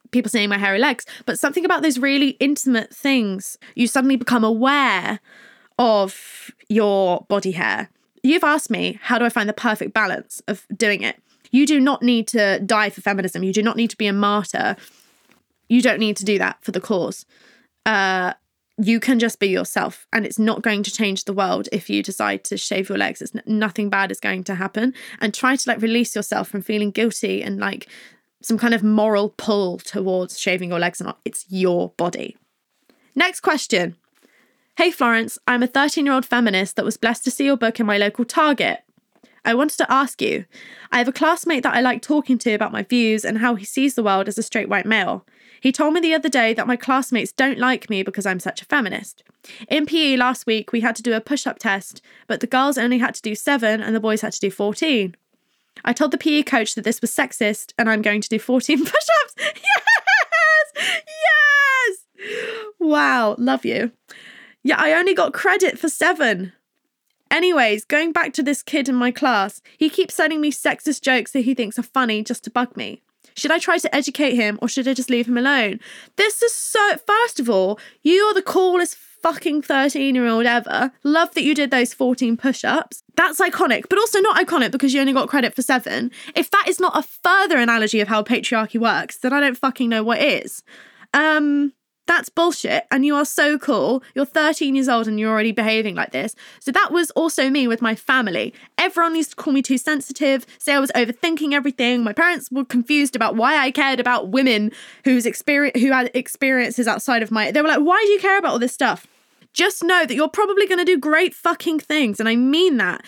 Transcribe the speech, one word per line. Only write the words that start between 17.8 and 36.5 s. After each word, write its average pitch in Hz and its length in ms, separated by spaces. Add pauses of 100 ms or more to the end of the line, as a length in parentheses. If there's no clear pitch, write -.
Uh, 190 480 (420)
you 220 240
can 254 180
just 226 200
be 202 100
yourself, - 640
and 214 140
it's - 120
not 214 220
going 208 220
to 196 80
change 196 340
the 202 80
world 190 400
if - 160
you 101 140
decide - 420
to - 140
shave 190 320
your 196 80
legs. - 240
It's - 120
n-, - 120
nothing 214 420
bad 196 220
is 190 100
going 190 240
to 190 120
happen. 214 360 (280)
And 214 120
try 262 240
to, - 140
like, 208 100
release 226 340
yourself 202 340
from 202 120
feeling 208 300
guilty 202 520
and, 196 160
like, 196 300 (540)
some 226 160
kind 233 160
of 208 80
moral 214 480
pull 196 480
towards 185 600
shaving 180 300
your 175 100
legs 175 220
or 180 40
not. - 200
It's - 240
your 180 480
body. - 400 (760)
Next 359 260
question. 185 560 (800)
"Hey 339 140
Florence, 226 560
I'm 247 160
a 247 40
thirteen-year-old 277 600
feminist 202 500